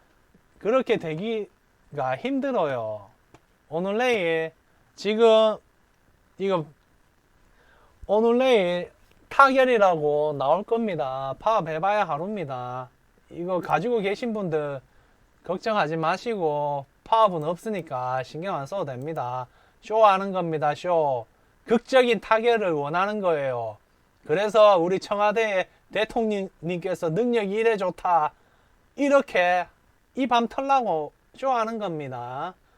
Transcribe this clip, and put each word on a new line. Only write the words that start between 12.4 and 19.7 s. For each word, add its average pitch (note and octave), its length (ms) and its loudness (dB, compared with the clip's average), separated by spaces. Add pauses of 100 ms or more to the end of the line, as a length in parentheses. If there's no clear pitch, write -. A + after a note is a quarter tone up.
이거 F3 300 -6
가지고 F#3+ 400 -2
계신 G#3 320 -4
분들 D3+ 480 -4 (600)
걱정하지 F3+ 540 -2
마시고 D#3 920 -4 (160)
파업은 G#3 400 4
없으니까 D3 800 -4
신경 E3+ 320 -8
안 C#3 120 -6
써도 G3 180 -6
됩니다. B2+ 640 -8 (320)